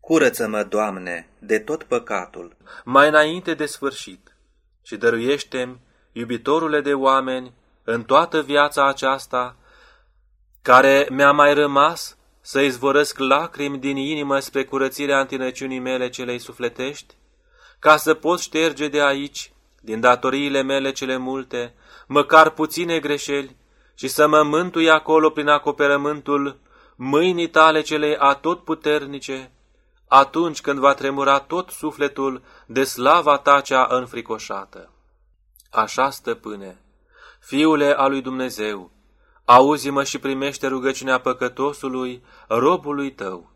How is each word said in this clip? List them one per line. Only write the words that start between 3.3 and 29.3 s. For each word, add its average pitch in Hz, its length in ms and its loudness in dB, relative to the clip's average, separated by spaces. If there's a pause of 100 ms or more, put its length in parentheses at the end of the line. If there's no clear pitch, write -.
de 147 120 -6
sfârșit, - 720 -12 (460)
și - 140 -16
dăruiește-mi, 123 840 -2 (320)
iubitorule 143 680 -4
de 143 140 -2
oameni, 131 580 -2 (320)
în 117 180 -4
toată 156 400 0
viața 143 460 0
aceasta, 131 680 -4 (1040)
care 135 480 6
mi-a 143 220 4
mai 147 220 6
rămas, 147 600 0 (240)
să - 200 -4
izvorăsc 139 580 0
lacrimi 143 600 -2
din 139 180 -6
inimă 139 420 -4
spre 135 260 -6
curățirea 139 560 -2
întinăciunii 131 580 -6
mele 127 300 -6
celei 123 300 -10
sufletești, 123 760 -10 (640)
ca 151 180 8
să 156 180 2
pot 170 260 -2
șterge 151 480 -4
de 147 140 0
aici, 143 500 -4 (280)
din 110 200 -8
datoriile 135 640 2
mele 135 300 -2
cele 131 240 -6
multe, 127 580 -8 (320)
măcar 156 440 4
puține 160 480 -4
greșeli, 143 580 -6 (380)
și - 140 -8
să 151 180 2
mă 151 160 6
mântui 165 480 0
acolo 156 400 4
prin 151 180 -6
acoperământul 143 1120 -2 (380)
mâinii 165 520 0
tale 160 320 4
celei 151 360 -2
atotputernice, 139 1400 -2 (580)